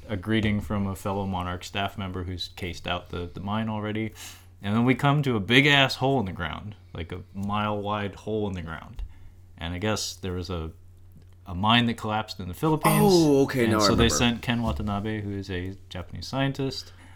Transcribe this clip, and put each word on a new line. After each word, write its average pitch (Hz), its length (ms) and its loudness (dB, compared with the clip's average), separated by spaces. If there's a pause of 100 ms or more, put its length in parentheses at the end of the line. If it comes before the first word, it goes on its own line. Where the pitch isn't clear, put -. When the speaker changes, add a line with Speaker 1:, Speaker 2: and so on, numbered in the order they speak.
Speaker 1:
a 110 80 -4
greeting 104 440 2
from 101 280 -2
a 95 80 -4
fellow 98 300 -4
Monarch 90 360 -4
staff 98 340 -4
member 95 280 -6
who's 90 320 -8
cased - 320 -8
out 87 220 -6
the, 87 220 -8
the - 80 -12
mine 107 280 -4
already. 107 440 -4 (500)
And 101 120 -2
then 117 100 4
we 127 120 6
come 143 260 4
to 131 140 2
a 104 40 2
big-ass 135 560 6
hole 135 220 2
in 104 80 0
the 90 60 -4
ground, 85 420 -8 (180)
like, 87 200 -8
a 92 80 -8 (140)
mile-wide 101 840 -2
hole 107 320 -2
in 95 60 -4
the 90 80 -6
ground. - 400 -10 (540)
And 85 180 -6
I 87 40 -6
guess 104 380 -2
there 92 160 -6
was 90 180 -6
a, 82 220 -4 (720)
a 92 80 -10
mine 110 320 4
that 117 120 -2
collapsed 107 420 -4
in 90 80 -8
the 90 60 -8
Philippines. 156 460 2
Speaker 2:
Oh, 165 440 8
okay, 135 200 2
Speaker 1:
And 113 100 4
Speaker 2:
now 107 40 4
I 107 40 4
Speaker 1:
so 101 120 6
they 117 100 6
Speaker 2:
remember. 113 120 4
Speaker 1:
sent 120 260 2
Ken 120 200 0
Watanabe, 107 580 -2
who 101 100 -6
is 98 200 -6
a 92 260 -6 (120)
Japanese 92 380 -10
scientist, 135 640 -4 (240)